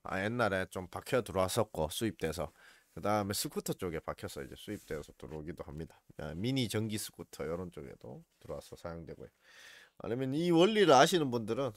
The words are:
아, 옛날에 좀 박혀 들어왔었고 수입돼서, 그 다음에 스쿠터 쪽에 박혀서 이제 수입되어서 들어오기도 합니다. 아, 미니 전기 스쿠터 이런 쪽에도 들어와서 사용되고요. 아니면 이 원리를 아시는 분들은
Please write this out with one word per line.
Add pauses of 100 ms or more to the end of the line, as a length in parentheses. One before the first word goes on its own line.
아,
옛날에
좀
박혀
들어왔었고
수입돼서, (400)
그
다음에
스쿠터
쪽에
박혀서
이제
수입되어서
들어오기도
합니다. (180)
아,
미니
전기
스쿠터
이런
쪽에도 (160)
들어와서
사용되고요. (680)
아니면
이
원리를
아시는
분들은